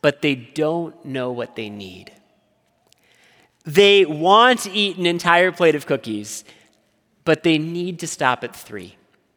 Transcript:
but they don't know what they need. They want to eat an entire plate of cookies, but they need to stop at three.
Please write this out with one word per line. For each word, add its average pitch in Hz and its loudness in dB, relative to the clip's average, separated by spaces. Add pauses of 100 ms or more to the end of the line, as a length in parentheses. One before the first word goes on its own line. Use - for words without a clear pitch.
but 147 0
they 143 0
don't 156 -6
know 131 -8
what 120 -10
they 110 -10
need. 92 -18 (1500)
They 196 6
want 202 4
to 196 -10
eat 196 -2
an 175 -2
entire 175 2
plate 165 2
of - -6
cookies, 107 -6 (800)
but 156 0
they 160 2
need 170 -8
to 165 -10
stop 127 -2
at 113 -14
three. 92 -18 (420)